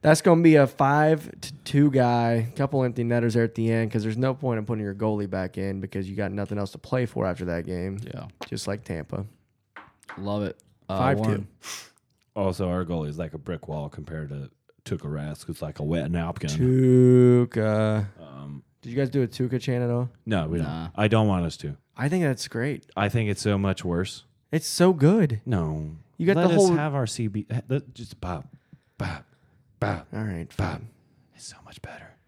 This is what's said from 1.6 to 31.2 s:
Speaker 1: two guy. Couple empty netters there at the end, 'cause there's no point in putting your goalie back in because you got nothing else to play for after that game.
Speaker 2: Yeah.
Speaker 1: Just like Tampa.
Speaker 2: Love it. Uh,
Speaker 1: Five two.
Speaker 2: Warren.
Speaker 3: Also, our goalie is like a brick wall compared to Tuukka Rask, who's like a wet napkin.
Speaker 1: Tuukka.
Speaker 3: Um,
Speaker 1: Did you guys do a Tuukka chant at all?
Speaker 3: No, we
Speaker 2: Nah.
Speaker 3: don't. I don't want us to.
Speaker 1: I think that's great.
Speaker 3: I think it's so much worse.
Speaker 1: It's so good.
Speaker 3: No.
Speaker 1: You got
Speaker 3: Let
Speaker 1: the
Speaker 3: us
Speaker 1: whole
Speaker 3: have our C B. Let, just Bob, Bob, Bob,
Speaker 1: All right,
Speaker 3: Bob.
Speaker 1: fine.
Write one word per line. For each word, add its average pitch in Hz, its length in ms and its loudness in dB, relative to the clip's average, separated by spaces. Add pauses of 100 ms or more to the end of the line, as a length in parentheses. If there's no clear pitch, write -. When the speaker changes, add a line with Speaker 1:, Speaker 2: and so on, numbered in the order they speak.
Speaker 1:
two 143 260 4
guy. 120 680 2
Couple 139 260 0
empty 120 220 -2
netters 117 300 2
there 117 100 4
at 113 100 -6
the 113 160 0
end, 113 220 0
'cause 107 100 0
there's 110 140 -4
no 131 160 0
point 127 260 -2
in 104 60 -6
putting 107 180 -4
your 98 120 -6
goalie 104 340 -2
back 92 280 -6
in 98 220 -4
because 95 300 -6
you 98 80 -8
got 98 160 -4
nothing 101 240 -6
else 101 140 -4
to - 80 -18
play 127 260 -2
for 110 200 -4
after 90 200 -4
that 85 200 -4
game. 90 380 -6
Speaker 2:
Yeah. - 240 -12 (220)
Speaker 1:
Just - 180 -8
like 101 160 -8
Tampa. 85 420 -8 (920)
Speaker 2:
Love 101 260 -4
it. - 140 -8 (300)
Uh, 95 120 -4
Speaker 1:
Five 123 180 2
two. 110 60 -2
Speaker 2:
Warren. 104 240 -2 (880)
Speaker 3:
Also, 95 340 -2
our 90 160 -2
goalie 82 240 -4
is 76 80 -10
like 82 160 -8
a 78 60 -10
brick 80 280 -10
wall 76 220 -8
compared 78 400 -12
to 69 220 -12 (340)
Tuukka 76 240 -6
Rask, 76 380 -10
who's 80 160 -10
like 76 160 -12
a 73 40 -6
wet 80 280 -2
napkin. 82 380 -4
Speaker 1:
Tuukka. 123 1600 6 (160)
Speaker 3:
Um, 71 400 -16 (200)
Speaker 1:
Did 117 100 -14
you 120 40 -8
guys 135 140 0
do 135 140 0
a 117 40 0
Tuukka 127 320 -4
chant 123 240 -2
at 120 60 0
all? 120 200 -2 (180)
Speaker 3:
No, 90 200 0
we 82 120 -2
Speaker 2:
Nah. 80 240 -4
Speaker 3:
don't. 87 120 -10
I 104 120 2
don't 110 200 4
want 90 180 2
us 80 120 -6
to. 73 180 -8 (220)
Speaker 1:
I 127 120 -2
think 180 140 0
that's 131 240 -2
great. 127 380 -4 (100)
Speaker 3:
I 101 140 0
think 110 220 0
it's 95 100 -4
so 104 160 2
much 98 260 -2
worse. 87 420 -4 (260)
Speaker 1:
It's 156 160 -2
so 180 260 4
good. 151 520 4
Speaker 3:
No. 80 500 -2 (220)
Speaker 1:
You 165 100 0
got 196 80 4
Speaker 3:
Let 175 140 4
Speaker 1:
the 175 60 4
Speaker 3:
us - 0 -
Speaker 1:
whole 190 200 6
Speaker 3:
have 147 180 -2
our 131 140 -2
C 113 200 -4
B. 104 200 -6 (200)
Let, 123 280 -4
just - 260 -16
Bob, 90 240 -8 (520)
Bob, 87 260 -8 (560)
Bob, 101 340 -4
Speaker 1:
All 107 100 -6
right, 87 320 -6
Speaker 3:
Bob. 95 260 -4
Speaker 1:
fine. 113 60 -16 (480)